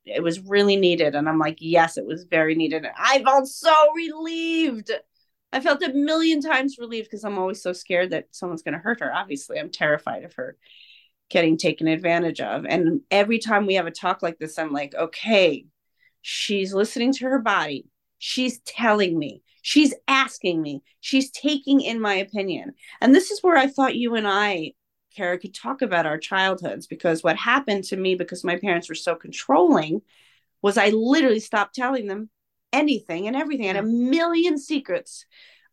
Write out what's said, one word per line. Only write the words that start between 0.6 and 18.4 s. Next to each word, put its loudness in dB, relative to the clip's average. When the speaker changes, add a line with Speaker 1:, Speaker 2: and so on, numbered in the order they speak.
Speaker 1:
needed." 4
And -2
I'm 0
like, 0
"Yes, 2
it -8
was -10
very 2
needed." -2
And -8
I 2
felt 4
so 4
relieved. -4
I -2
felt 0
a -4
million 0
times -2
relieved -10
'cause -12
I'm -6
always -4
so -4
scared -2
that -6
someone's -10
gonna -6
hurt -4
her. -4
Obviously, -6
I'm -8
terrified -2
of -20
her -12
getting 4
taken 0
advantage -2
of. -6
And 0
every 2
time 0
we 0
have 0
a -8
talk -4
like -6
this, -10
I'm -6
like, -6
"Okay, 2
she's -4
listening 0
to -8
her 0
body. -2
She's -4